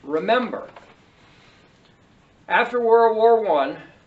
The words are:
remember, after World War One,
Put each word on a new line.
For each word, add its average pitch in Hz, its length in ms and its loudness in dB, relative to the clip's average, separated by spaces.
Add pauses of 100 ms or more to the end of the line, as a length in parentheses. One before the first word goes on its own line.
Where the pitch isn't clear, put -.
remember, 180 680 -6 (1800)
after 233 320 -2
World 226 360 2
War 226 260 4
One, 151 360 -2 (280)